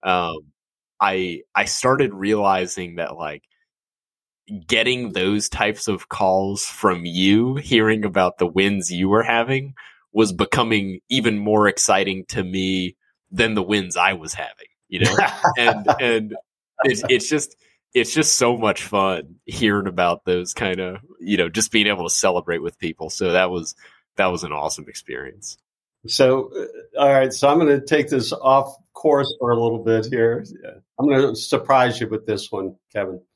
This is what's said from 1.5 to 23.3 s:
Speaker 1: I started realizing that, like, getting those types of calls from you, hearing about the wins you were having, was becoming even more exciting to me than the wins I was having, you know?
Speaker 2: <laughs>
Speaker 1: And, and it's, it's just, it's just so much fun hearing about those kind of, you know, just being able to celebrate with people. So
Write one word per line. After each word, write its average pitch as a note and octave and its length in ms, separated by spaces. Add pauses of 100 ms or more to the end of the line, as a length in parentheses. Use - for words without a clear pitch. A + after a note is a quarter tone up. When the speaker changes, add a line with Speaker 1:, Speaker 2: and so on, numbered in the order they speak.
Speaker 1:
I G2 80
started B2+ 500
realizing F#2+ 840
that, E2 200
like, D2+ 260 (1200)
getting A#2+ 460
those G2 360
types G#2+ 400
of F#2+ 200
calls G2 560
from F2+ 400
you, G2 520
hearing A2 480
about F#2 340
the F2+ 80
wins F#2 440
you F2+ 180
were G#2+ 160
having, C3 500 (380)
was G#2 200
becoming G2+ 760
even A#2 280
more G#2 300
exciting G2 600
to - 180
me F#2 500 (380)
than A2 220
the G#2 80
wins F#2 340
I F2+ 160
was E2 220
having, - 340 (200)
you - 120
know? - 160 (200)
Speaker 2:
<laughs> - 220
Speaker 1:
And, G#2+ 280 (140)
and A2+ 360 (480)
it's, B2 240
it's B2 200
just, D3+ 280 (360)
it's A#2+ 220
just D#3 220
so A#2+ 220
much G#2+ 240
fun F2+ 540 (100)
hearing G2+ 400
about F2 400
those F2+ 280
kind F#2 260
of, F#2 180 (200)
you G2 200
know, E2+ 100
just G2+ 240
being G#2+ 140
able G2 180
to E2 100
celebrate F2+ 480
with E2+ 160
people. D#2+ 320
So F#2 220